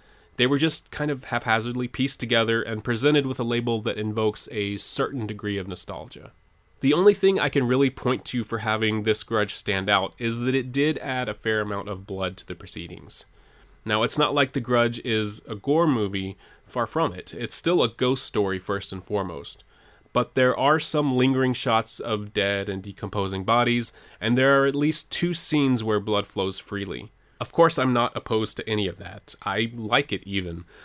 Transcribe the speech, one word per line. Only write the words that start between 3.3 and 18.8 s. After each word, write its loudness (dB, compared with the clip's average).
a -2
label 0
that -4
invokes -2
a -4
certain -2
degree -6
of -6
nostalgia. -10
The 4
only 8
thing 4
I 2
can 2
really 2
point -2
to -2
for -6
having 0
this 0
Grudge -2
stand -2
out 2
is -4
that 0
it -2
did 2
add -4
a -6
fair 0
amount -4
of -8
blood -4
to -12
the -10
proceedings. -10
Now, 2
it's 2
not 4
like 2
The -2
Grudge 2
is 0
a -8
gore 2
movie, 0
far -4
from -2
it. -12
It's -6
still 4
a 4
ghost 0
story 0
first -6